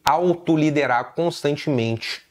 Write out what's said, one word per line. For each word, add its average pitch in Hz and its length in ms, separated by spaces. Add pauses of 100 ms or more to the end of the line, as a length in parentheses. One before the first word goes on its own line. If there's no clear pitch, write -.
autoliderar 151 1120
constantemente. 147 1160